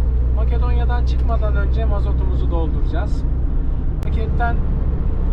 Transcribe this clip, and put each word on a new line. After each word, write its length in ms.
Makedonya'dan 680
çıkmadan 520
önce 280
mazotumuzu 680
dolduracağız. 760
Marketten 520